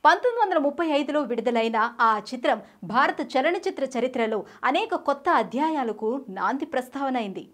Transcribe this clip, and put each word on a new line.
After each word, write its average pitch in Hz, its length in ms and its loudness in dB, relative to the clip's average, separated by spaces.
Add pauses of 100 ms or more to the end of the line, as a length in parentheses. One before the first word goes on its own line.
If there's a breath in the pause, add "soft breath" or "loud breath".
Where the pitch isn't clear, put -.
పంతొమ్మిది 453 400 4
వందల 370 120 0
ముప్పై 285 300 0
ఐదులో 294 340 0
విడుదలైన 226 800 0
ఆ 220 200 4 (120)
చిత్రం 247 280 0 (220 loud breath)
భారత 285 380 0
చలనచిత్ర 285 800 -2
చరిత్రలో 226 440 -2 (200 loud breath)
అనేక 349 320 0
కొత్త 285 340 -2
అధ్యాయాలకు 254 1000 0
నాంది 196 360 -4
ప్రస్తావన 262 520 -4
అయింది. 196 360 -6